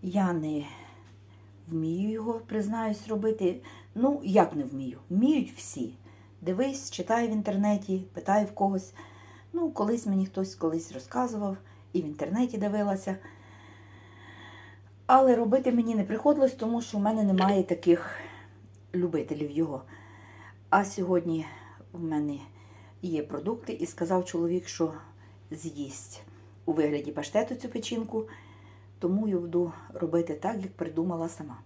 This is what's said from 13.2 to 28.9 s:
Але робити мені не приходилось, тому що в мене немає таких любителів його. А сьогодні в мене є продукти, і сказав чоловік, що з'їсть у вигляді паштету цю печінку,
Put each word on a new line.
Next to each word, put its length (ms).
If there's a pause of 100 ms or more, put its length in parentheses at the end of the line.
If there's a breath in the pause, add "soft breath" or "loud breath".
Але 300
робити 360
мені 240
не 80
приходилось, 500
тому 280
що 160
в 40
мене 220
немає 400
таких 520 (800 loud breath)
любителів 580
його. 300 (880 loud breath)
А 160
сьогодні 600 (480 loud breath)
в 100
мене 340 (640 loud breath)
є 220
продукти, 500
і 120
сказав 400
чоловік, 420
що 260 (580 loud breath)
з'їсть 720 (420 loud breath)
у 80
вигляді 380
паштету 440
цю 140
печінку, 580 (720 loud breath)